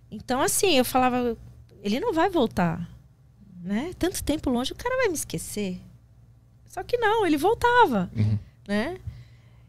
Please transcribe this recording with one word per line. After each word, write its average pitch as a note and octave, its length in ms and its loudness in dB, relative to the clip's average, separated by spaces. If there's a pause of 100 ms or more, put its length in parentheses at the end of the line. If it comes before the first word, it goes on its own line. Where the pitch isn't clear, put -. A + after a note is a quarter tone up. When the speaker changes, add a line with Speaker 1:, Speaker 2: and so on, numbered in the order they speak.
Speaker 1:
então, B3 320 -4
assim, F#4 360 2
eu B3+ 80 4
falava, B3 520 2 (460)
"Ele G#3 160 0
não G#4+ 140 0
vai E4 180 2
voltar, F3+ 580 0 (760)
né? A3 340 -2
Tanto F#4 240 -2
tempo D4+ 260 -2
longe, B3 240 0
o - 40 -12
cara B4 220 -4
vai B4 100 2
me E4+ 60 0
esquecer." F#3 680 -6 (880)
Só F#4 160 -12
que - 140 -2
não, A4 280 2
ele D4+ 100 4
voltava, F#4 800 4
Speaker 2:
Uhum. G#2+ 220 2 (300)
Speaker 1:
né? B3 300 -2 (720)